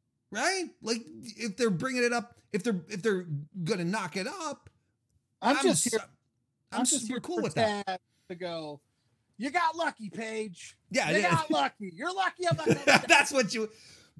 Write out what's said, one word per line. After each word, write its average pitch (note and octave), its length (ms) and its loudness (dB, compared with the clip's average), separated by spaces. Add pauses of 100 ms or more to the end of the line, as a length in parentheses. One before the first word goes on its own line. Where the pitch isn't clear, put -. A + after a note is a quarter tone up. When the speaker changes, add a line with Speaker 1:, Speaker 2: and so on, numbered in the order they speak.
(320)
Speaker 1:
right? E4 340 -2 (160)
Like, A3+ 220 -4 (340)
if A3 200 -6
they're A#3 120 2
bringing A#3+ 340 0
it A#3+ 100 2
up, A#3+ 220 -4 (180)
if G3+ 100 -2
they're, G3+ 260 0
if F#3+ 140 -8
they're F#3 240 0 (360)
gonna F3 220 -2
knock F#3+ 320 -4
it F#3+ 100 -4
up, D#4 420 -10 (720)
Speaker 2:
I'm C#4 160 4
Speaker 1:
I'm C4+ 60 0
Speaker 2:
just F4 200 6
Speaker 1:
su-, A#3+ 80 0
Speaker 2:
here, A3 80 2 (720)
Speaker 1:
I'm - 80 -4
Speaker 2:
I'm B3+ 60 2
just C4 160 2
Speaker 1:
super A3+ 120 -4
Speaker 2:
here B3 60 -4
Speaker 1:
cool F4 180 -6
Speaker 2:
for D#4+ 60 -2
Speaker 1:
with G#3+ 120 -2
that. G#3 320 0
Speaker 2:
Taz F#3 100 -6 (320)
to F#3 60 -10
go, E3 440 -8 (580)
"You C4 140 -6
got E4 240 0
lucky, D4 340 -4
Page. A3 680 -10 (140)
Speaker 1:
Yeah, A#3 220 2
Speaker 2:
You D#4 80 4
Speaker 1:
yeah. F4 120 4
Speaker 2:
got D#4+ 200 2
lucky. C4 420 0
You're C#4+ 220 -6
lucky F#4 340 0
I'm E4 80 4
not D#4+ 80 -4
Speaker 1:
<laughs> - 20 0
Speaker 2:
coming - 180 2
back." - 220 6
Speaker 1:
That's D4 240 6
what C4 220 0
you, A3 160 -4 (500)